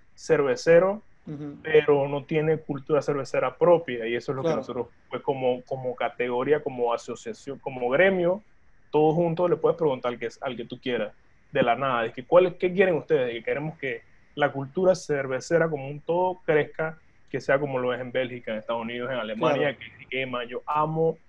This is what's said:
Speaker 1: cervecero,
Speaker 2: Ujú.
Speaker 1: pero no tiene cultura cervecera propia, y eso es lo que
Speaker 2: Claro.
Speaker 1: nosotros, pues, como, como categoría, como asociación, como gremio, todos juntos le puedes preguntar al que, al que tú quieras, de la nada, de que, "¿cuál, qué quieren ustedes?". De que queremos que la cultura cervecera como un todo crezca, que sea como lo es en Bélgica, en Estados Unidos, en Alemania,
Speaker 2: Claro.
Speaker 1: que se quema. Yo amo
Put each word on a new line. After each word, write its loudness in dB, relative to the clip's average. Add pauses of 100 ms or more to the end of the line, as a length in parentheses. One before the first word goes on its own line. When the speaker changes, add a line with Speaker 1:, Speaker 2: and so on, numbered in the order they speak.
(140)
Speaker 1:
cervecero, 4 (240)
Speaker 2:
Ujú. -10
Speaker 1:
pero 4
no -4
tiene 2
cultura -2
cervecera -2
propia, 4
y 0
eso -4
es -4
lo -6
que -4
Speaker 2:
Claro. 0
Speaker 1:
nosotros, -6 (220)
pues, -8
como, -2
como -8
categoría, -2
como -2
asociación, -10
como -6
gremio, 2 (480)
todos 4
juntos 0
le 4
puedes 2
preguntar -2
al -10
que, -6 (120)
al -8
que -10
tú -12
quieras, -4 (380)
de 2
la 4
nada, 0
de -4
que, -12
"¿cuál, 4
qué -2
quieren 2
ustedes?". 0
De -4
que -8
queremos -6
que -8 (340)
la 2
cultura 0
cervecera 0
como -6
un -12
todo -2
crezca, 0 (300)
que -6
sea 2
como -4
lo 0
es -4
en -8
Bélgica, -4
en -4
Estados -4
Unidos, -6
en -4
Alemania, 0
Speaker 2:
Claro. -4
Speaker 1:
que -20
se -20
quema. -4
Yo -10
amo 0 (100)